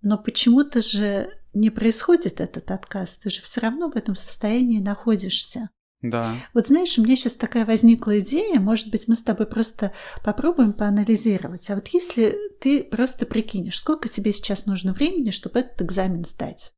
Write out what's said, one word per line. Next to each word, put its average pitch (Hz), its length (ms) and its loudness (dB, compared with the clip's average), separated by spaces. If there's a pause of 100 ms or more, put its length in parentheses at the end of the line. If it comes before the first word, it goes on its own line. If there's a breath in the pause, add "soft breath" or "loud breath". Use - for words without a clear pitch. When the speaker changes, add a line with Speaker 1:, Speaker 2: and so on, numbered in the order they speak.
Speaker 1:
Но 208 160 0
почему-то 247 640 2
же 202 480 0 (240)
не 214 160 4
происходит 226 680 2
этот 180 300 -6
отказ, 190 460 -6
ты - 140 -8
же - 120 -6
все - 200 -4
равно 285 280 -2
в - 60 -6
этом 202 200 -4
состоянии 233 640 0
находишься. 202 920 -2 (320)
Speaker 2:
Да. 117 320 -2 (200 loud breath)
Speaker 1:
Вот 233 140 2
знаешь, 349 300 4
у 226 40 4
меня 247 140 6
щас 247 180 -2
такая 226 300 -2
возникла 226 560 6
идея, 320 400 0
может 214 300 0
быть, - 180 -2
мы 226 80 4
с - 60 -6
тобой 214 240 0
просто 214 460 -2 (320 loud breath)
попробуем 226 480 2
поанализировать. 208 1000 0
А 202 40 -2
вот 202 140 -6
если 294 480 2 (240)
ты 277 220 2
просто 240 440 -2
прикинешь, 202 520 -4
сколько 311 300 -2
тебе 202 240 -2
сейчас - 340 -4
нужно 185 260 0
времени, 294 380 0
чтобы - 300 -2
этот - 220 -4
экзамен 180 420 -2
сдать? - 540 -10